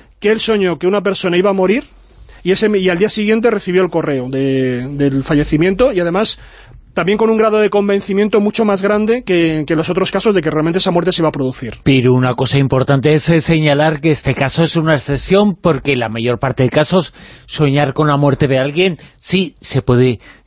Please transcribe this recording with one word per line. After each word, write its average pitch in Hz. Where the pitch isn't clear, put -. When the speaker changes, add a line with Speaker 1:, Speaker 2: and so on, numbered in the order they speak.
Speaker 1:
que 208
él 220
soñó 196
que 175
una 202
persona 190
iba 185
a 196
morir, 190
y 175
ese, 214
y 185
al 175
día 208
siguiente 220
recibió 190
el 175
correo 143
de, 131
del 139
fallecimiento, 170
y 190
además 180
también 190
con 226
un 220
grado 220
de 214
convencimiento 202
mucho 208
más 196
grande 214
que, 165
que 160
los 156
otros 185
casos 202
de 175
que 151
realmente 160
esa 185
muerte 170
se 170
iba 151
a -
producir. 131
Speaker 2:
Pero 127
una 127
cosa 135
importante 135
es, 151
eh, 165
señalar 156
que 156
este 135
caso 139
es 165
una 160
excepción, 180
porque 139
la 120
mayor 117
parte 127
de 127
casos, -
soñar 143
con 151
la 143
muerte 143
de 131
alguien, 151
sí, 180
se -
puede, 123